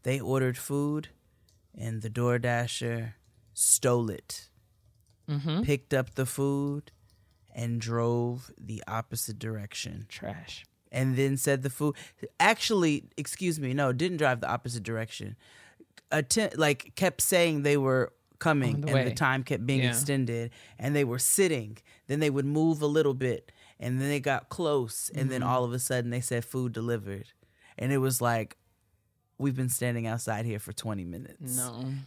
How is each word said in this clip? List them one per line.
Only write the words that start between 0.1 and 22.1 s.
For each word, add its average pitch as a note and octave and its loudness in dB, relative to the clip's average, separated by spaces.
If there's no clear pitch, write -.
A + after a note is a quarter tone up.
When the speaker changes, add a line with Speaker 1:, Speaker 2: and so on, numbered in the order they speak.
Speaker 1:
ordered B2+ 0
food D3 -2
and A2+ -6
the A2 -6
DoorDasher A#2+ 0
stole B2 4
it, - -12
Speaker 2:
Mm-hmm. D3+ 0
Speaker 1:
picked C#3 2
up C3 0
the C3 0
food, C#3+ -2
and A#2 -2
drove A#2+ 0
the - -10
opposite A2+ -6
direction. G#2+ -8
Speaker 2:
Trash. - -12
Speaker 1:
And C3 0
then C3+ 2
said C3+ 0
the C3+ -2
food, D3 -2
actually, F3+ 4
excuse D#3 -4
me, C3 -2
no, C3+ 2
didn't E3+ 0
drive C3 2
the - -4
opposite A#2+ -4
direction. A2 -6
Atten-, D#3 2
like, C#3+ 2
kept F#3 2
saying E3+ 4
they D3 4
were C3 2
coming C#3+ 4
Speaker 2:
On D3 0
the D3 -4
Speaker 1:
and C#3 0
Speaker 2:
way. C3 4
Speaker 1:
the A#2 0
time C3 2
kept A#2+ -2
being C3 2
Speaker 2:
Yeah. B2 4
Speaker 1:
extended A#2+ 0
and C#3+ 0
they C#3+ 4
were B2 -2
sitting. C3 2
Then C#3+ 0